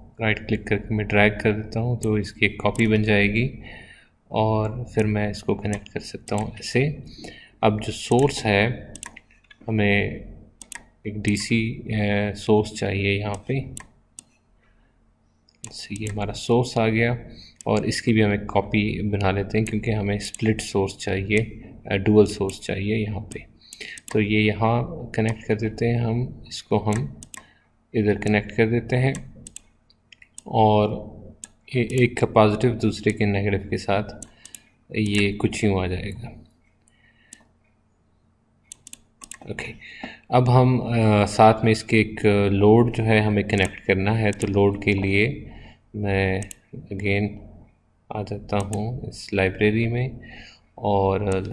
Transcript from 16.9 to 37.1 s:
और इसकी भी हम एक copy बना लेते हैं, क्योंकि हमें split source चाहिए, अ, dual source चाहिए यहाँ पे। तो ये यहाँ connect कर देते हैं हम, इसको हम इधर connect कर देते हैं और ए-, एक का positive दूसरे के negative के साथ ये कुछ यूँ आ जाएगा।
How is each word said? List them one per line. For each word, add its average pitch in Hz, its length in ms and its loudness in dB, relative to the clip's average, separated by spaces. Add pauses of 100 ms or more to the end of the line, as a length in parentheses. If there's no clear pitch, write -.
और 104 200 0
इसकी - 260 0
भी 110 80 4
हम 104 140 4
एक 101 120 -4
copy 101 560 0
बना 101 280 0
लेते 98 280 -2
हैं, 110 80 2
क्योंकि 107 240 -4
हमें 101 280 -2
split 110 420 -2
source 98 360 -2
चाहिए, 101 680 -2 (280)
अ, 101 40 2
dual 107 300 6
source 98 340 -6
चाहिए 101 360 -4
यहाँ 107 240 -4
पे। - 260 -14 (680)
तो 110 80 2
ये 107 200 2
यहाँ 113 760 0
connect 110 300 -2
कर 110 100 0
देते 110 320 -4
हैं 117 140 0
हम, 120 480 -4
इसको - 300 -2
हम 107 420 -2 (760)
इधर 104 240 2
connect 104 340 0
कर 113 140 2
देते 120 300 -2
हैं - 380 -2 (1120)
और 107 600 2 (680)
ए-, 117 160 2
एक 123 260 2
का 113 80 2
positive 107 440 4
दूसरे 107 420 -2
के 104 140 -2
negative 101 440 0
के 101 80 -2
साथ 101 480 -4 (720)
ये 104 360 2
कुछ - 320 -2
यूँ 98 200 2
आ - 20 -2
जाएगा। - 580 -8 (3000)